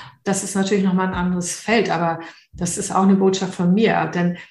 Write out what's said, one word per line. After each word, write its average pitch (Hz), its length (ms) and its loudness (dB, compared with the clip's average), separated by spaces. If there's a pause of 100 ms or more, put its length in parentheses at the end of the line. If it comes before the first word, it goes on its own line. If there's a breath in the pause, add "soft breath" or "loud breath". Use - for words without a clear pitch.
(240 loud breath)
Das 196 220 -2
ist - 100 -10
natürlich 196 300 0
nochmal 185 220 0
ein 185 60 -4
anderes 180 400 -2
Feld, 214 360 0
aber 165 320 -2 (320 loud breath)
das 175 240 -6
ist - 180 -6
auch 190 80 4
eine 196 120 6
Botschaft 190 400 0
von 175 180 2
mir. 170 400 2
Denn 175 240 0 (140 loud breath)